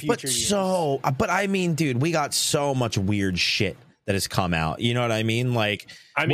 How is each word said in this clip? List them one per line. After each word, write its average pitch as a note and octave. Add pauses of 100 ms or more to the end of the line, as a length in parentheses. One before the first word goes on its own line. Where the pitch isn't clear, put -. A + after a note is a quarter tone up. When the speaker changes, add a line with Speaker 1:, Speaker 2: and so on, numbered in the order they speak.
(200)
Speaker 1:
future C#3
years. A#2+
Speaker 2:
so, F#3
uh, C#3+
but F3
I G3
mean, F3+
dude, C3+
we E3
got D3
so C#3+
much A#2+
weird G2
shit - (300)
that G2+
has G2
come F2+
out. D#2+
You A#2+
know B2
what A#2
I A2
mean? A#2+
Like, G#2 (300)
Speaker 3:
I D3+
mean, E3